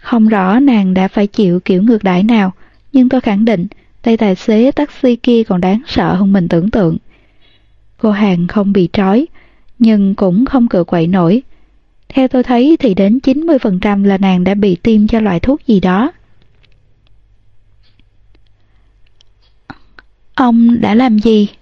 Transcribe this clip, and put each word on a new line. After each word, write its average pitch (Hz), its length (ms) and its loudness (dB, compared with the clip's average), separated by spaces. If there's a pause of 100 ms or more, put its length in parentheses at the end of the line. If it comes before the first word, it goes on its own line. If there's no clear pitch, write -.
Không 220 220 0
rõ 202 320 0
nàng 220 340 2
đã 185 140 0
phải 202 200 -2
chịu 185 320 0
kiểu 185 240 -4
ngược 220 200 0
đãi 185 200 0
nào, 208 300 0 (400)
nhưng 254 160 4
tôi 254 120 0
khẳng 214 240 -2
định 196 220 -2 (340)
tay 226 160 0
tài 202 180 0
xế 226 360 0
taxi 269 440 -2
kia 233 280 0
còn 185 180 -2
đáng 190 260 -2
sợ 170 260 -2
hơn 196 200 0
mình 180 140 0
tưởng 170 220 0
tượng. 170 280 -2 (1000)
Cô 220 140 -2
Hàn 196 360 -2
không 202 260 -2
bị 185 200 0
trói, 208 340 0 (520)
nhưng 208 360 2
cũng 196 300 0
không 254 220 0
cựa 185 160 0
quậy 165 240 -2
nổi. 185 360 0 (680)
Theo 262 180 0
tôi 247 160 -2
thấy 254 360 2
thì 226 140 0
đến 202 260 2
chín 269 220 -2
mươi 330 180 0
phần 190 200 -2
trăm 202 240 -2
là 196 140 2
nàng 185 260 0
đã 185 100 0
bị 202 220 0
tiêm 214 320 0
cho 226 120 0
loại 196 200 -2
thuốc 277 280 -4
gì 214 120 2
đó. 190 320 -2 (4000)
"Ông 233 460 2
đã 196 140 -2
làm 233 240 2
gì?" 214 280 0 (140)